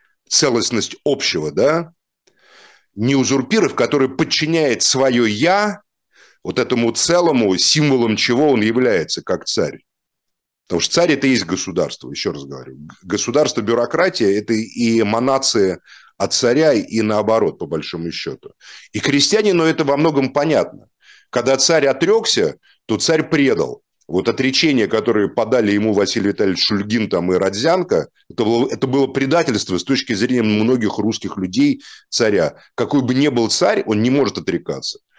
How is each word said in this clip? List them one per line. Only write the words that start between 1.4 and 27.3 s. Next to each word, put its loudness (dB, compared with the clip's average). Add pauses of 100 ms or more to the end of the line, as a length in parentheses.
да? 0 (1040)
Не 0
узурпировав, 0
который 2
подчиняет 0
свое 2
"я" 0 (640)
вот -6
этому 0
целому, 2
символом 2
чего 2
он 2
является, 0
как -6
царь. -4 (880)
Потому -2
что -2
царь — 2
это -2
и 4
есть 0
государство, -6
еще -6
раз -14
говорю. -16
Г-, -20
государство, 0
бюрократия — 0
это -4
и 0
эманация 0 (380)
от -4
царя, 2
и 0
наоборот, 0
по -8
большому -6
счету. -12 (380)
И -6
крестьянину 2
это 0
во 2
многом 0
понятно. 0 (400)
Когда 2
царь 2
отрекся, 2 (300)
то -2
царь 0
предал. 0 (260)
Вот -2
отречение, 0
которое 0
подали 0
ему 2
Василий 0
Витальевич 0
Шульгин -2
там, 0